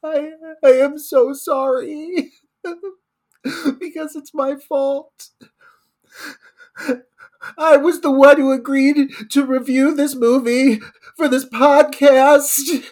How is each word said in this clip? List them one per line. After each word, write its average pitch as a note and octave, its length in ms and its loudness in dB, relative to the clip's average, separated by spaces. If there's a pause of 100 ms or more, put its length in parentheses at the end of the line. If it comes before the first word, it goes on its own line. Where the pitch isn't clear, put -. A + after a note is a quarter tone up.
I, D#4 280 -6 (320)
I D4 60 6
am C#4 300 0
so C4+ 340 -2
sorry D4 960 -6 (320)
<laughs> - 20 -20 (1120)
because D#4 360 -14
it's D4 200 -18
my C#4 220 -6
fault. C#4 760 -8 (2250)
I D#4 180 4
was D#4 240 0
the C#4+ 100 -2
one C#4 260 6
who C4+ 160 0
agreed C4+ 560 0 (220)
to C#4 140 0
review C4 500 0
this C#4+ 200 -2
movie A#3+ 680 0 (360)
for D#4 120 -2
this B3+ 160 -2
podcast. C#4 1500 2